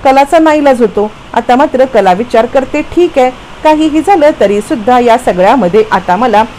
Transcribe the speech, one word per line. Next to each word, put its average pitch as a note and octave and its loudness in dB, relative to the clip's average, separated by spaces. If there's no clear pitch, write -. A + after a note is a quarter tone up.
कलाचा C#4 2
नाईलाज D4 2
होतो. G#3 -2
आता A#3 0
मात्र C4+ 0
कला G3 0
विचार A3+ -2
करते, C4 -4
"ठीक E4 -2
आहे, B3+ 2
काहीही D#4 0
झालं D#4+ 2
तरी G3+ 0
सुद्धा B3 -2
या A#3 2
सगळ्यामध्ये G#3 0
आता F3+ -2
मला G#3+ 0